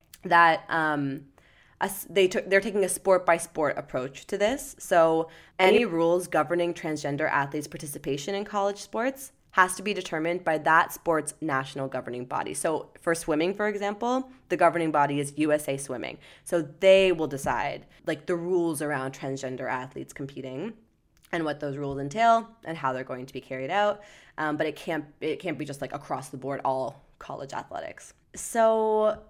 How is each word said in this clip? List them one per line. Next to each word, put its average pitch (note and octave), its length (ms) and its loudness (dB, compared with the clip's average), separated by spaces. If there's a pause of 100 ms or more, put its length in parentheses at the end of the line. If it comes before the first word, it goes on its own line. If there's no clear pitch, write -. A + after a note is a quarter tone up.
(220)
that, E3+ 480 6
um, D3 540 -2 (580)
a - 20 -2
s-, F#3+ 240 -6
they F#3 180 4
took, F#3 220 -2
they're G3 140 4
taking G3+ 240 0
a - 20 0
sport F3+ 380 2
by E3+ 100 6
sport D#3 400 -2
approach C3+ 520 -8
to G3 100 -4
this. A#3+ 400 -2
So E3 500 4 (300)
any A3 260 6
rules E3+ 420 2
governing F3 460 0
transgender D3+ 560 -4
athletes' C#3 400 -2
participation C#3+ 640 -6
in G3+ 120 -4
college G3+ 320 -2
sports C4 540 -6 (180)
has F#3 260 4
to G3 60 -12
be G3+ 100 -2
determined F3 500 -4
by D#3+ 140 0
that D#3+ 360 4
sport's D#3 500 -2
national C3+ 460 -2
governing B2 360 -6
body. - 300 -6
So - 340 -2 (140)
for E3+ 120 2
swimming, E3 380 0
for G#3 160 -2
example, G#3 640 -2 (180)
the F3+ 80 -2
governing E3 340 4
body C#3+ 300 2
is C#3+ 160 -6
U D3+ 160 2
S D3+ 160 0
A C#3 80 -2
Swimming. A#2 400 -8 (280)
So E3+ 180 0
they F#3+ 500 6
will D#3+ 140 0
decide, C#3 580 -2 (220)
like, D3+ 180 -4
the F3+ 120 -2
rules E3+ 440 0
around C3+ 320 -4
transgender C3+ 560 -8
athletes C3 460 -8
competing C3+ 580 -10 (580)
and E3+ 140 -4
what D3 160 -4
those C#3+ 160 -6
rules C#3 220 -6
entail A3+ 500 2 (160)
and E3 140 -8
how C3+ 160 -2
they're C3 180 -6
going B2+ 140 -10
to - 80 -16
be B2+ 60 -8
carried C3 300 -8
out. G#3 300 0 (380)
Um, D3+ 180 -2
but D#3 100 0
it D3+ 100 -6
can't, D#3 280 -4 (160)
it C#3+ 200 -4
can't D#3+ 180 -6
be D3+ 60 -6
just, C#3+ 160 -10
like, B2+ 120 -8
across C3+ 360 -8
the - 80 -14
board, C3 280 -6
all C3 400 -4 (140)
college - 340 -12
athletics. - 640 -12 (200)
So A3 840 2 (120)